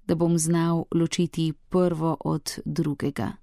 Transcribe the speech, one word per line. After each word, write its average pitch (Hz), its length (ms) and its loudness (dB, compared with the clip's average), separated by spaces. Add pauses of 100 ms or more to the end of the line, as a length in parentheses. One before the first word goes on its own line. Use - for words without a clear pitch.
da 175 80 2
bom 170 220 2
znal 165 540 2
ločiti 165 640 0 (160)
prvo 165 500 2
od - 460 -4
drugega. 147 680 -2 (120)